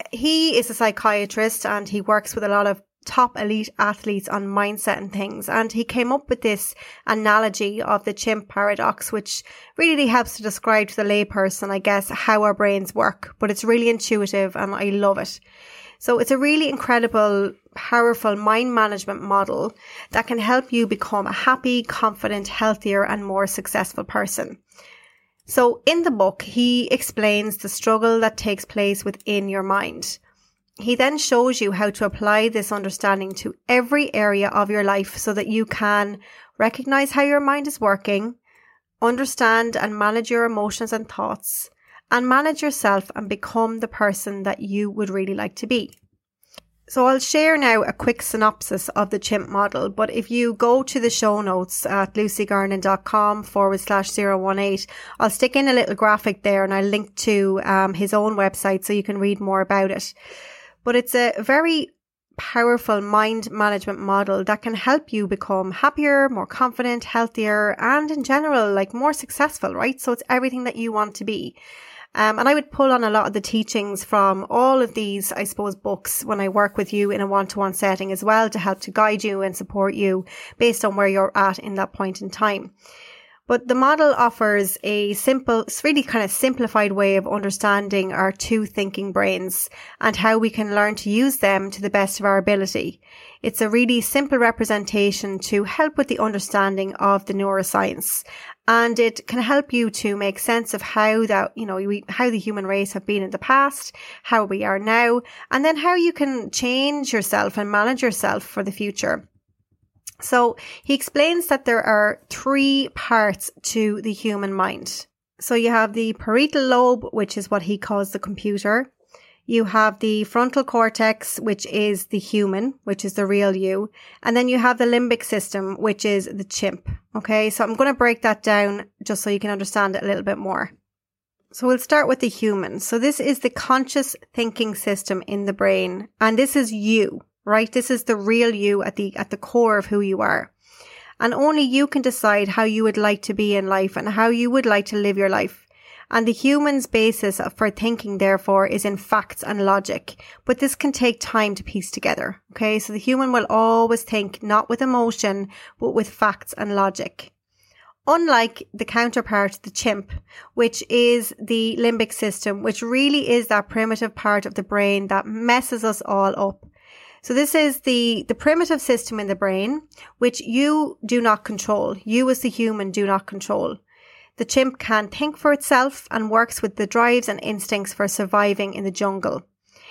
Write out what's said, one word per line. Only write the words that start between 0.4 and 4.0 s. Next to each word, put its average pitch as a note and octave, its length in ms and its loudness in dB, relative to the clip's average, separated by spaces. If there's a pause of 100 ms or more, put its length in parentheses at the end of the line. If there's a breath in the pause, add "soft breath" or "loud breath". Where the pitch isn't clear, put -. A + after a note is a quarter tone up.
is A#3+ 120 2
a A3+ 40 -8
psychiatrist G#3+ 920 0
and G3+ 220 -4
he G3+ 140 -4
works G#3 340 0
with G#3 80 -4
a G3+ 60 -2
lot G3+ 180 2
of G3+ 140 -2 (240)
top - 340 0
elite G#3+ 300 -4 (100)
athletes G#3 480 -2